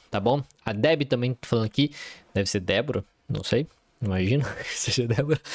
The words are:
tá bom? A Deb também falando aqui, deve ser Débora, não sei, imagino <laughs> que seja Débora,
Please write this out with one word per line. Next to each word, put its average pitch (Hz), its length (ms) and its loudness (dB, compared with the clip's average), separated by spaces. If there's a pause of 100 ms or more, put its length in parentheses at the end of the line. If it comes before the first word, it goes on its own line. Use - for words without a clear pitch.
(100)
tá 104 100 -2
bom? 131 220 2 (220)
A 113 80 -2
Deb 143 300 2
também 123 400 0
falando 110 240 0
aqui, 143 240 2 (420)
deve 98 160 0
ser 101 120 0
Débora, 101 440 0 (240)
não - 140 -4
sei, 139 240 0 (340)
imagino 101 440 0
<laughs> - 180 -8
que - 160 -8
seja - 300 -2
Débora, 139 320 0 (140)